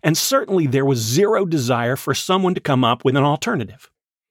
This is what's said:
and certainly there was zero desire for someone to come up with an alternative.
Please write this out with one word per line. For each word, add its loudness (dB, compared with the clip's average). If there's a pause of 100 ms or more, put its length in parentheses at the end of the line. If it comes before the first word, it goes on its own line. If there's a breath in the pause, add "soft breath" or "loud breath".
and 2
certainly 0
there 0
was 2
zero 0
desire -2
for -4
someone 0
to -6
come 0
up 0
with 2
an 2
alternative. -4 (400)